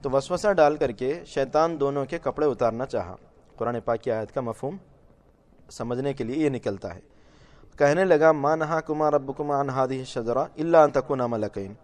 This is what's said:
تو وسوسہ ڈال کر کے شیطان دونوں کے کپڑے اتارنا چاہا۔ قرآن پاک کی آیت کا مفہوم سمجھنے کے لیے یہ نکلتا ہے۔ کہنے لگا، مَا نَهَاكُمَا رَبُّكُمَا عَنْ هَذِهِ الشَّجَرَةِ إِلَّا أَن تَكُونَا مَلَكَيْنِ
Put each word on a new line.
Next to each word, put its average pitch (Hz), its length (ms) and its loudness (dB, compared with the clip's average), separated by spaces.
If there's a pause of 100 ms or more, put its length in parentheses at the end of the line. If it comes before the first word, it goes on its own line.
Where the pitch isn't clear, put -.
تو 139 80 -4
وسوسہ 175 420 0
ڈال 151 240 4
کر 139 160 0
کے 143 340 -4
شیطان 151 540 0
دونوں 139 240 0
کے 170 140 -8
کپڑے 151 280 -2
اتارنا 120 400 0
چاہا۔ 92 300 -6 (400)
قرآن 117 280 -2
پاک 117 160 -2
کی 127 100 -6
آیت 110 220 -4
کا 135 80 -4
مفہوم 127 360 -8 (960)
سمجھنے 123 420 -6
کے 131 120 -6
لیے 143 200 -2
یہ 147 60 2
نکلتا 101 440 -6
ہے۔ 90 60 -18 (800)
کہنے 151 260 4
لگا، 160 280 6
مَا 151 240 2
نَهَاكُمَا 156 540 0
رَبُّكُمَا 139 500 -2
عَنْ 139 100 -2
هَذِهِ 131 280 0
الشَّجَرَةِ 127 480 -4 (100)
إِلَّا 165 280 6
أَن 143 60 4
تَكُونَا 131 360 -2
مَلَكَيْنِ 104 580 -6